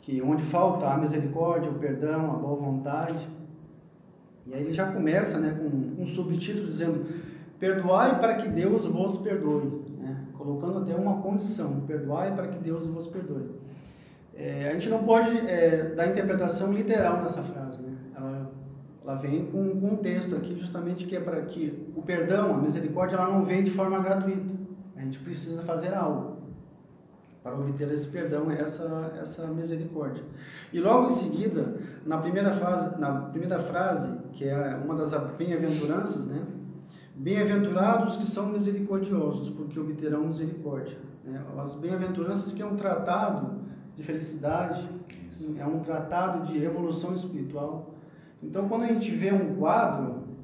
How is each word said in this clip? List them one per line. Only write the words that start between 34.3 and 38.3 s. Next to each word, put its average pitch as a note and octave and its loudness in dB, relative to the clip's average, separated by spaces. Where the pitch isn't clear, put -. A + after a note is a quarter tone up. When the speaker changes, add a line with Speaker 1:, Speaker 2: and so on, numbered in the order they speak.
Speaker 1:
que - -8
é C#3 0
uma D#3 0
das D3+ 0
bem-aventuranças, E3 0
né? C3+ -4
"Bem-aventurados G3+ 4
os - -6
que - -2
são G3+ 0